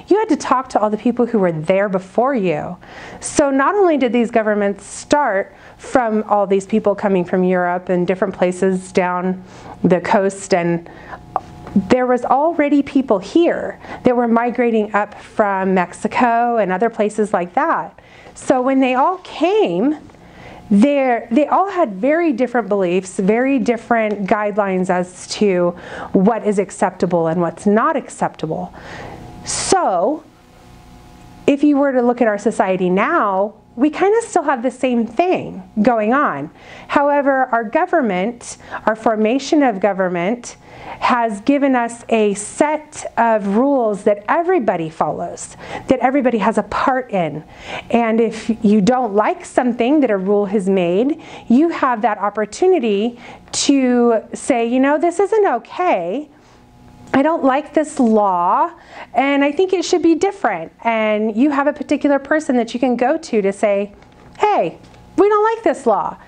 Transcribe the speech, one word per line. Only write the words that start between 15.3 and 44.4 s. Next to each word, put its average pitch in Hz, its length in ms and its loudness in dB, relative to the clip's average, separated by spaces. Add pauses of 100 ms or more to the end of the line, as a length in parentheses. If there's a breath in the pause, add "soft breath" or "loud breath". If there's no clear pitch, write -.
Mexico 233 840 0
and 190 160 0
other 208 180 0
places 208 420 -2
like 180 220 -4
that. 262 440 -2 (360 loud breath)
So - 260 0
when 269 200 0
they 254 140 2
all 330 240 0
came, 302 800 0 (760 loud breath)
they're, 247 600 2
they 233 160 2
all 370 240 0
had 339 220 -2
very 294 400 0
different 233 380 -2
beliefs, 185 480 -2
very 240 400 2
different 220 680 -2
guidelines 202 640 0
as 180 380 -4
to 180 500 0 (360 loud breath)
what 202 340 2
is 208 120 0
acceptable 185 680 0
and 170 160 0
what's 170 240 -4
not 240 300 2
acceptable. 180 760 -6 (720 loud breath)
So 269 800 0 (1200)
if 277 160 2
you 294 140 4
were 277 160 2
to 254 80 2
look 240 220 0
at 226 60 4
our 208 100 0
society 190 500 0
now, 208 640 0 (240)
we 285 140 2
kinda 403 320 2
still 359 220 -2
have 269 180 -2
the 254 80 -2
same 240 340 -2
thing 190 580 -2 (200)
going 226 320 4
on. 170 340 0 (400 loud breath)
However, 277 600 2
our 233 140 0
government, 233 920 -2 (300 loud breath)
our 220 100 2
formation 240 680 0
of 208 160 0
government, 185 760 -2 (440 loud breath)
has 233 400 -2
given 277 340 2
us 240 340 -4
a 214 260 2
set - 720 -4 (120)
of 214 400 0
rules 233 480 0
that 208 240 2
everybody 254 600 0